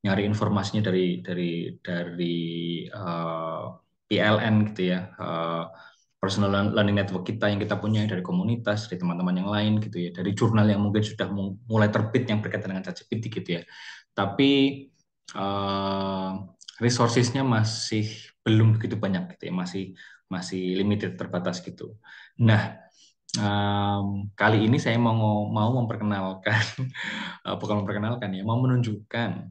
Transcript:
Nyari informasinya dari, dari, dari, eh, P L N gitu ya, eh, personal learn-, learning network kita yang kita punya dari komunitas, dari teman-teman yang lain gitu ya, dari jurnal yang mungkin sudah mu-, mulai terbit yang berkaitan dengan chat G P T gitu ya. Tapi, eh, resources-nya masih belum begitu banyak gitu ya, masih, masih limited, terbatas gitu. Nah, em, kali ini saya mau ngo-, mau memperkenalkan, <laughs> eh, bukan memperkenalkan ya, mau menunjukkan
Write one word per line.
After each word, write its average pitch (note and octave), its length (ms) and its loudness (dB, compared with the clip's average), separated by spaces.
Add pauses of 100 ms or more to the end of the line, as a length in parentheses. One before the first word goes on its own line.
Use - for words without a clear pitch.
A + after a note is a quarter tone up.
Nyari G2+ 240 2
informasinya G#2 640 0
dari, F2+ 320 0
dari, F2 560 -4
dari, F2 600 -4 (520)
eh, E2 720 -6 (480)
P - 80 -
L G#2+ 240 4
N G#2+ 320 4
gitu F2+ 160 0
ya, F2+ 160 -2
eh, E2 580 -4 (540)
personal G2 320 2
learn-, G2+ 240 2
learning G2+ 240 4
network F#2+ 320 -2
kita A2 160 -2
yang G#2 160 2
kita G2+ 160 -2
punya G#2+ 320 0
dari F2+ 160 -2
komunitas, G#2 640 0
dari F2 80 -6
teman-teman F2+ 400 0
yang G2 160 -2
lain G#2+ 240 2
gitu F2+ 240 -4
ya, F2 80 -4
dari G2 240 -2
jurnal A2 320 4
yang G2+ 160 4
mungkin G#2 240 2
sudah - 240 -4
mu-, G2 400 -4
mulai G#2+ 240 4
terbit A#2+ 320 2
yang G#2+ 160 0
berkaitan F#2+ 320 -4
dengan F#2+ 80 -4
chat F#2 160 -10
G - 80 -20
P A2 160 -4
T A2+ 80 -6
gitu G2 260 -8
ya. E2+ 60 -6 (480)
Tapi, G2 400 2 (800)
eh, G2 1000 -2 (520)
resources-nya B2 640 2
masih A2 640 0 (320)
belum A2 320 6
begitu - 240 -2
banyak F#2 400 -2
gitu - 80 -12
ya, F2+ 80 -6
masih, F#2 400 -6 (320)
masih F#2 480 -4
limited, G2 400 0
terbatas F2+ 480 -4
gitu. - 320 -14 (480)
Nah, - 400 4 (540)
em, G2+ 960 0
kali A2 320 4
ini B2+ 160 4
saya A#2 160 0
mau A#2 160 4
ngo-, G#2+ 400 2
mau G#2+ 180 2 (120)
memperkenalkan, G#2 800 0 (160)
<laughs> - 680 -8
eh, G2 160 -4
bukan G#2 240 0
memperkenalkan G#2 480 -4
ya, F#2+ 140 -6
mau A2+ 180 2
menunjukkan A#2 680 0 (200)